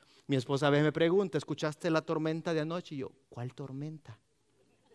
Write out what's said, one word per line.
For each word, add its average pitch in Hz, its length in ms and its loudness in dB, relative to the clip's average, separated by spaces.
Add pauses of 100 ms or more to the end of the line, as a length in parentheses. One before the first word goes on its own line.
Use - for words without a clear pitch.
(260)
Mi 139 100 2
esposa 139 320 2
a - 20 6
veces 143 140 6
me 151 80 4
pregunta, 170 440 2
"¿Escuchaste 151 540 -2
la 160 100 4
tormenta 160 540 -2
de 156 60 2
anoche?" 165 340 -6
Y 139 40 -6
yo, - 140 -8 (160)
"¿Cuál 120 240 -8
tormenta?" 139 640 -12 (760)